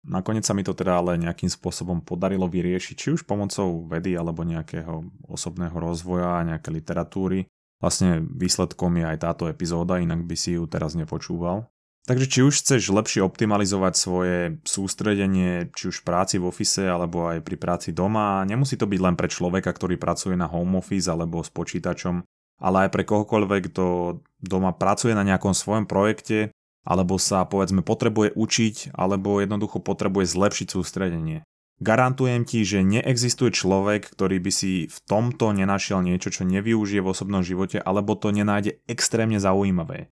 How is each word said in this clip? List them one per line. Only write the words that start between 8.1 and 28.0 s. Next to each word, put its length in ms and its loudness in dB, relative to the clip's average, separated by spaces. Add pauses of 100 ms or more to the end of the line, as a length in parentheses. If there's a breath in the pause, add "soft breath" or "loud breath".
výsledkom 800 0
je 80 0
aj 160 -4
táto 240 -2
epizóda, 480 -2
inak 240 -2
by 160 -6
si 160 -2
ju 160 -2
teraz 240 -4
nepočúval. 720 -4 (400)
Takže 240 2
či 160 2
už 160 4
chceš 320 2
lepšie 320 2
optimalizovať 720 2
svoje 400 0 (240)
sústredenie, 1120 0
či 160 -6
už 160 -10
v 80 -2
práci, 240 2
v 160 0
office, 320 0
alebo 400 0
aj 160 -2
pri 160 -8
práci 320 -2
doma, 560 0
nemusí 320 0
to 80 0
byť 160 0
len 160 4
pre 80 0
človeka, 480 -2
ktorý 240 -2
pracuje 400 -2
na 80 0
home 320 0
office 320 -2
alebo 320 -2
s 80 -10
počítačom, 720 -4 (400)
ale 240 2
aj 80 0
pre 160 0
kohokoľvek, 640 2
kto 120 0 (520)
doma 400 0
pracuje 400 2
na 80 2
nejakom 320 2
svojom 320 -2
projekte, 640 0 (320)
alebo 320 2
sa, 320 2
povedzme, 320 2
potrebuje 560 2